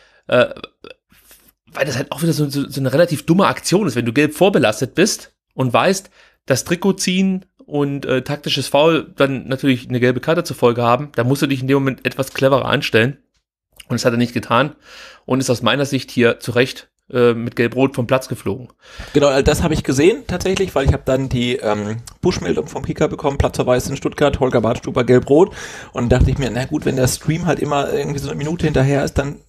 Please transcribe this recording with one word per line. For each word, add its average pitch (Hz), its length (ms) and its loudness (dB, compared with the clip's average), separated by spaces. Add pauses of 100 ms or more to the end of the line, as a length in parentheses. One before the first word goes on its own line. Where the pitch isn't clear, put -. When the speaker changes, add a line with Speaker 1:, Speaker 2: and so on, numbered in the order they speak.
(280)
Speaker 1:
äh, 123 200 4 (1200)
weil - 140 -4
das 139 120 -4
halt - 140 -6
auch 139 120 -10
wieder 165 100 2
so, 143 160 -2
so, 139 180 -4
so 139 140 -8
eine 131 100 0
relativ 147 340 2
dumme 170 220 4
Aktion 175 400 0
ist, 120 80 -2
wenn 120 100 0
du 120 60 -2
gelb 147 220 2
vorbelastet 139 640 2
bist - 380 0 (200)
und 131 180 -2
weißt, 151 380 0 (360)
das - 200 -2
Trikot 180 280 0
ziehen 190 520 0 (200)
und, 143 400 -4
äh, 127 180 0
taktisches - 440 -4
Foul 151 480 2
dann 135 320 0
natürlich 131 400 0
eine 123 140 -2
gelbe 123 180 2
Karte 165 240 0
zur 147 140 -10
Folge 120 240 2
haben, 123 340 0
da 117 80 0
musst 135 180 0
du 156 60 2
dich 135 140 -2
in 131 60 -6
dem 135 80 4
Moment 135 300 -2
etwas - 280 -6
cleverer 135 320 2
anstellen. 127 540 0 (680)
Und - 60 -6
das 117 100 -2
hat 127 100 2
er 117 40 -2
nicht 120 160 0
getan 131 420 0 (500)
und 127 140 0
ist 127 100 -2
aus 120 120 -2
meiner 123 240 0
Sicht 139 260 -4
hier 117 280 2
zu - 120 -8
Recht, 120 380 -2 (240)
äh, 120 200 4
mit 117 220 -6
Gelb-Rot 123 400 0
vom 117 120 -2
Platz 131 200 0
geflogen. 117 400 -8 (460)
Speaker 2:
Genau, 143 160 4
äh, 135 140 4
das 147 200 2
habe 160 100 0
ich 131 120 -4
gesehen 160 420 2
tatsächlich, 190 480 -2
weil 139 100 0
ich 143 60 4
habe 135 140 -2
dann 135 240 0
die, 123 280 -2
ähm, 107 400 -4 (240)
Push-Meldung 165 460 -2
vom 139 160 -10
Kicker 156 240 0
bekommen, 143 300 -4
Platzverweis 127 520 0
in 135 60 -6
Stuttgart, - 460 0
Holger 127 200 2
Badstuber, 120 440 -2
Gelb-Rot. 135 480 6 (400)
Und 120 180 -2
dachte 127 200 4
ich 123 60 -2
mir, 131 140 -2
na 123 140 -4
gut, 151 200 -4
wenn 139 120 -2
der 131 100 4
Stream 160 380 -4
halt 143 140 0
immer 143 340 -2
irgendwie 143 260 -4
so 139 100 -8
eine 147 80 -8
Minute 156 280 -4
hinterher 139 400 2
ist, - 120 -8
dann 143 320 -4